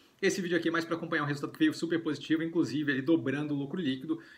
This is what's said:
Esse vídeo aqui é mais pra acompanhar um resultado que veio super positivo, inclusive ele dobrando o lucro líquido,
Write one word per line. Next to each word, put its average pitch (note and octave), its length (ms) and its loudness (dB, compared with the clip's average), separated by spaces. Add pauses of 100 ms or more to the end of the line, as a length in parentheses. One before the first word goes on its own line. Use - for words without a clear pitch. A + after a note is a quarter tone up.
(200)
Esse G3 220 2
vídeo E3+ 160 0
aqui E3 100 0
é - 20 4
mais E3 140 0
pra E3 120 -2
acompanhar E3 260 -2
um D3 40 0
resultado C#3+ 260 -2
que - 60 -12
veio D#3 140 4
super E3 300 -2
positivo, D#3 400 0
inclusive D3+ 500 0
ele C3+ 80 0
dobrando D3 540 2
o - 20 0
lucro C#3 240 -4
líquido, D#3 400 -2 (180)